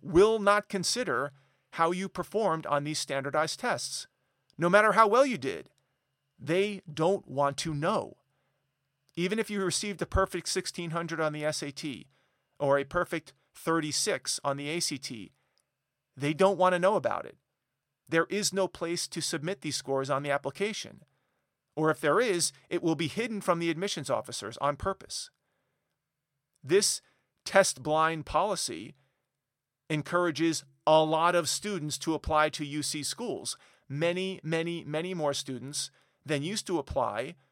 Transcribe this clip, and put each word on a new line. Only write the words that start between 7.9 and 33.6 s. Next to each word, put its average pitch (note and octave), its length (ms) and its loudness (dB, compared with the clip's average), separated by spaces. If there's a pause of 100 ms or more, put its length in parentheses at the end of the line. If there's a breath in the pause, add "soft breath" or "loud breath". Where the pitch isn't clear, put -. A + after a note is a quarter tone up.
Even F3+ 220 0
if G#3+ 120 -4
you G3+ 120 -2
received F#3+ 400 -2
a E3+ 40 -6
perfect F#3 420 0
sixteen F3 420 -4
hundred E3 300 -4
on D#3 120 0
the D3+ 120 -6
S D3+ 180 -2
A C#3+ 80 -8
T C#3 380 -10 (500)
or C#3 200 4
a C#3 60 0
perfect E3 480 -4 (220)
thirty-six E3 920 -2
on C#3 120 -2
the C#3+ 120 -8
A E3 120 -4
C D3 180 -4
T, A2+ 340 -14 (840)
they C#3+ 180 -2
don't F#3+ 240 4
want F3+ 140 6
to F3+ 60 2
know F#3+ 180 4
about A#2 280 -2
it. - 120 -18 (720)
There E3 200 2
is F#3+ 240 -2
no F#3+ 160 2
place - 400 -6
to - 140 -10
submit E3+ 400 -4
these D3 140 -4
scores C3+ 340 -2
on C#3 120 0
the C#3+ 80 -4
application. C#3+ 720 -4 (720)
Or D#3 160 2
if D3+ 100 0
there D#3+ 200 4
is, F#3+ 320 2 (160 soft breath)
it - 140 -2
will E3 120 2
be D#3 140 -2
hidden A3 320 -4
from F3 180 0
the E3+ 120 0
admissions E3 400 -4
officers A2 480 -4
on C#3+ 180 0
purpose. - 540 -8 (1300)
This F3+ 380 2 (440)
test - 380 4
blind D#3 440 2
policy D3+ 680 -2 (960)
encourages D#3+ 720 0 (220)
a D#3 160 8
lot D#3+ 320 4
of E3+ 140 2
students D#3+ 500 -4
to D#3+ 160 -2
apply D3+ 360 2
to D#3 140 -6
U D3 180 -6
C D3 200 -4
schools. E3+ 540 -6 (320 soft breath)